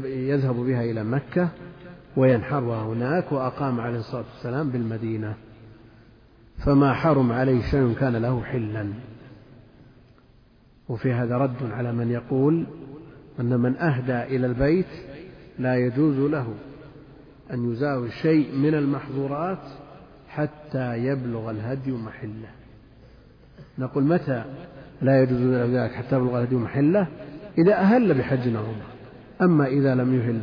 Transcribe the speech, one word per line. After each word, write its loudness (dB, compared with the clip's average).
يذهب 0
بها 0
إلى -2
مكة 0
وينحرها 2
هناك، -2
وأقام -2
عليه -4
الصلاة -8
والسلام -4
بالمدينة، -4
فما 4
حرم 2
عليه 2
شيء 2
كان 0
له -2
حلا. -6
وفي -2
هذا 0
رد -2
على -4
من 0
يقول 2
أن 2
من 2
أهدى -2
إلى 0
البيت 2
لا 0
يجوز 2
له -2
أن -2
يزاوي -2
شيء 2
من 2
المحظورات -2
حتى -4
يبلغ -2
الهدي -4
محله. -10
نقول: 0
متى 2
لا 6
يجوز 2
له 2
ذلك -4
حتى -2
يبلغ 2
الهدي 0
محله؟ 2
إذا 8
أهل 6
بحج 0
وعمرة. -6
أما 6
إذا 2
لم 2
يهل 0